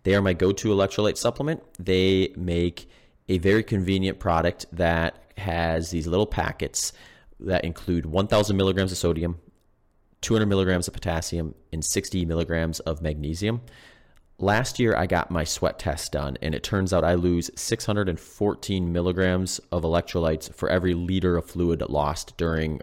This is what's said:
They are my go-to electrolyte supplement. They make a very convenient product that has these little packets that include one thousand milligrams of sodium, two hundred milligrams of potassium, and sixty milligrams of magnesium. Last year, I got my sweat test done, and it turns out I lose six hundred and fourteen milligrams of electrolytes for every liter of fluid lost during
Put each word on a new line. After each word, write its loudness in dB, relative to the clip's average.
They 4
are 4
my 2
go-to 2
electrolyte 2
supplement. -2
They 4
make -2
a 2
very 4
convenient 0
product 0
that 0
has -2
these -4
little 2
packets -4
that -2
include -2
one 0
thousand 4
milligrams 2
of -8
sodium, 0
two 0
hundred 4
milligrams 2
of -10
potassium, -4
and -6
sixty -2
milligrams -2
of -6
magnesium. -4
Last 0
year, 4
I 0
got 0
my 0
sweat -2
test -4
done, -4
and -2
it -6
turns 0
out 4
I 4
lose 2
six -4
hundred 0
and -4
fourteen -2
milligrams 0
of -2
electrolytes 0
for -4
every 2
liter 0
of -2
fluid 0
lost -2
during -2